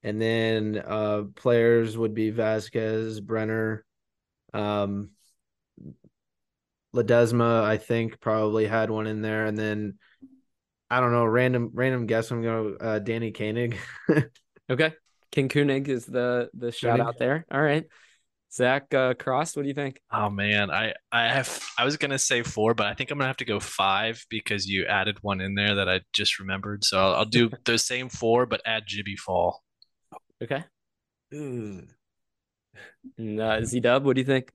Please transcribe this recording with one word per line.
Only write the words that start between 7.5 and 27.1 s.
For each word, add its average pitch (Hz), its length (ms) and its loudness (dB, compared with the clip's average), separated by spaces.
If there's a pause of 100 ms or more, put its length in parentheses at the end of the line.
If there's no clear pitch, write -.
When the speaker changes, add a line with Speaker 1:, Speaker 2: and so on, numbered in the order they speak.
Speaker 1:
I 107 140 2
think, 113 440 -4
probably 110 460 2
had 110 220 0
one 110 200 -2
in 107 120 -4
there. 110 260 -2
And 107 120 -4
then, 107 400 -4 (880)
I 123 120 2
don't 123 100 4
know, 120 140 4
random, 120 500 2
random 123 320 0
guess, 113 240 0
I'm 117 120 -2
gonna, 113 340 -2
uh, 110 240 -2
Danny 113 320 -4
Koenig. 110 440 -2 (320)
<laughs> - 600 0
Speaker 2:
Okay. 156 240 2 (380)
King 135 160 0
Koenig 139 400 2
is 127 180 -4
the, 123 480 -2
the 120 160 -6
shout 117 280 0
Speaker 1:
Koenig. 117 80 2
Speaker 2:
out 117 120 -6
there. 143 320 0
All 139 100 0
right. 151 240 2 (680)
Zach, 131 420 0
uh, 131 200 2
Cross, 135 420 -2
what 147 60 -4
do 139 60 -4
you 139 60 -4
think? 135 260 -6 (100)
Speaker 3:
Oh, 104 200 -2
man. 101 400 2
I, 104 240 0 (180)
I 117 160 2
have, 127 340 -2 (140)
I 120 80 2
was 143 120 0
gonna 139 220 -2
say 123 240 0
four, 113 320 2
but 110 120 0
I - 80 -4
think - 160 -6
I'm 143 80 -4
gonna 131 100 0
have 127 100 -4
to 131 60 -6
go 107 140 0
five 101 720 0
because 104 360 -4
you 95 200 0
added 101 340 0
one 98 200 -2
in 98 140 -4
there 101 220 2
that 95 120 0
I 92 140 0 (100)
just - 260 -2
remembered. 98 460 -6
So 98 140 2
I'll, 95 180 4